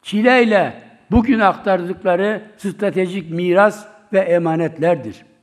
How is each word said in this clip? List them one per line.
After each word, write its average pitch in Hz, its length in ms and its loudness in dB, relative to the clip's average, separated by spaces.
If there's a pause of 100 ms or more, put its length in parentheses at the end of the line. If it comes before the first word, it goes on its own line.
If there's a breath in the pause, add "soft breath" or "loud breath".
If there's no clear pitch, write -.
çileyle 214 800 0 (280)
bugün 226 300 2
aktardıkları 190 1000 0 (140)
stratejik 185 720 -4
miras 180 560 0 (260)
ve 196 60 2
emanetlerdir. 165 1000 -2 (260)